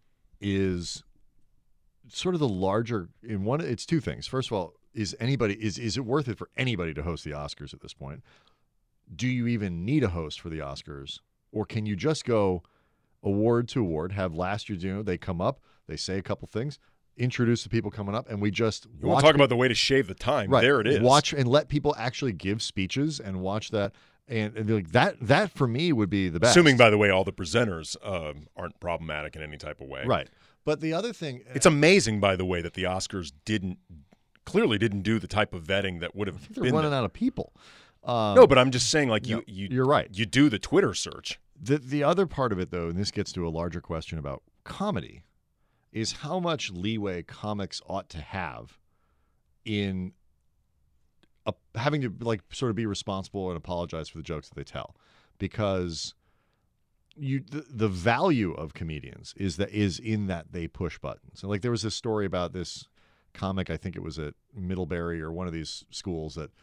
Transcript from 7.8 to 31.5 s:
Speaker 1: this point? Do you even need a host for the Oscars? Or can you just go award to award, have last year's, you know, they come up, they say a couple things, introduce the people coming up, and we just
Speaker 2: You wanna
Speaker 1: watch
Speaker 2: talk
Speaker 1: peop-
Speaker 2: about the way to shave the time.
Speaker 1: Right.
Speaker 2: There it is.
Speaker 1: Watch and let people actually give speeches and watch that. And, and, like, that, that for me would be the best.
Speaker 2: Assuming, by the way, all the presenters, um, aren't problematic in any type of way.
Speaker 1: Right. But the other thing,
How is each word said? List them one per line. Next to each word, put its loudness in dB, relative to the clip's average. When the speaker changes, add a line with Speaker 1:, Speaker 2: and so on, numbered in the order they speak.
Speaker 1:
this -18
point? -14
Do -2
you 0
even -2
need 2
a 0
host -6
for -10
the -6
Oscars? -12
Or -4
can -4
you -2
just -2
go 2
award 2
to -2
award, -2
have -2
last -4
year's, -6
you -4
know, -4
they -2
come -4
up, -2
they -10
say -4
a -4
couple -6
things, -6
introduce 2
the -12
people 0
coming -6
up, -6
and -4
we 4
just 0
Speaker 2:
You -20
wanna 4
Speaker 1:
watch 4
Speaker 2:
talk 4
Speaker 1:
peop- 4
Speaker 2:
about 8
the 2
way 4
to 2
shave 2
the -8
time. 0
Speaker 1:
Right. 6
Speaker 2:
There 6
it 0
is. 4
Speaker 1:
Watch 6
and 2
let 4
people 0
actually -2
give -2
speeches -2
and -6
watch -4
that. 0
And, -2
and, -2
like, 2
that, 6
that 4
for 0
me 0
would 2
be 0
the -4
best. 6
Speaker 2:
Assuming, 6
by 12
the 8
way, 6
all 4
the -4
presenters, -2
um, -6
aren't -12
problematic -4
in -12
any -12
type -12
of -14
way. -8
Speaker 1:
Right. 0
But -2
the -2
other -4
thing, -10